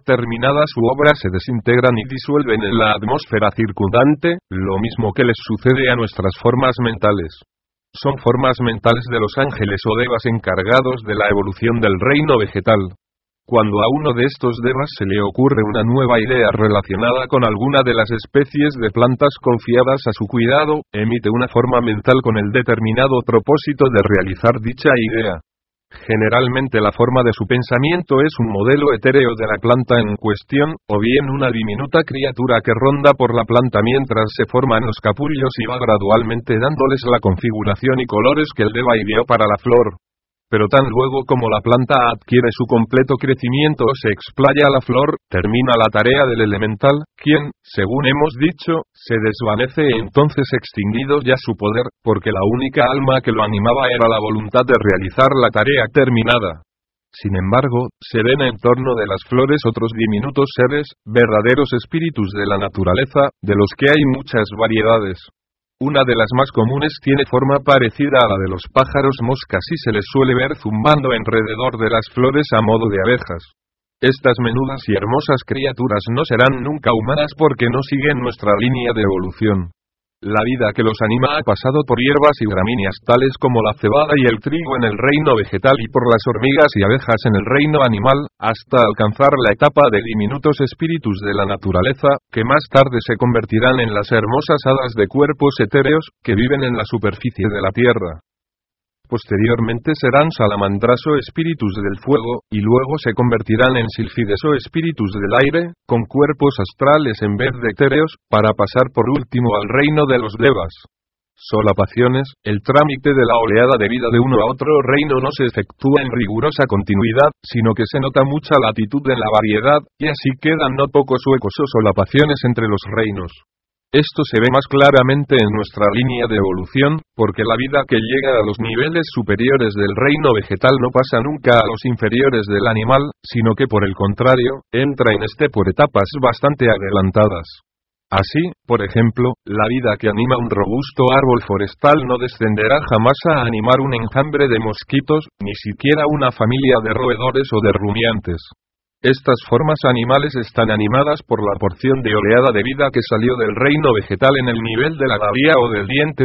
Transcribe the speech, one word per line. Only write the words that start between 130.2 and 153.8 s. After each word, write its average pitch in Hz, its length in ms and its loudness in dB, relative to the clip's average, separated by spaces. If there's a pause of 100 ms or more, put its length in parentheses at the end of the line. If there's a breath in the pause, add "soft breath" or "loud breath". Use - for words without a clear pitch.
vegetal 107 480 0
no 123 160 -2
pasa 127 240 0
nunca 123 400 2
a 107 80 2
los 113 160 -6
inferiores 120 640 0
del 104 240 0
animal, 127 480 0
sino 113 320 0
que 131 160 0
por 107 160 0
el 98 100 -2
contrario, 127 800 0
entra 127 400 0
en 104 160 -2
este 117 240 -2
por 98 160 0
etapas 101 400 2 (160)
bastante 127 480 0
adelantadas. 98 800 0 (560)
Así, 180 560 -2
por 117 160 0
ejemplo, 117 640 0
la 107 240 -2
vida 117 320 -2
que 110 80 -4
anima 120 320 0
un 117 80 -4
robusto 110 640 0
árbol 131 320 2
forestal 101 640 2
no 127 80 -2
descenderá 113 720 0
jamás 117 400 2
a 147 160 2
animar 117 400 2
un 135 100 -4
enjambre 139 540 0
de 113 160 0
mosquitos, 135 640 -2 (160)
ni 101 80 -6
siquiera 139 560 -2
una 143 240 0
familia 127 480 2
de 110 160 -4
roedores 127 560 -2
o 110 80 0
de 104 160 2
rumiantes. 101 640 -4 (640)
Estas 131 480 0
formas 151 320 0
animales 135 560 0
están 113 320 -2
animadas 123 560 0
por 110 160 -2
la 101 160 -2
porción 127 480 -2
de 107 80 -2
oleada 113 400 4
de 104 80 0
vida 135 320 -2
que 123 80 0
salió 117 320 -2
del 107 240 -4
reino 143 400 2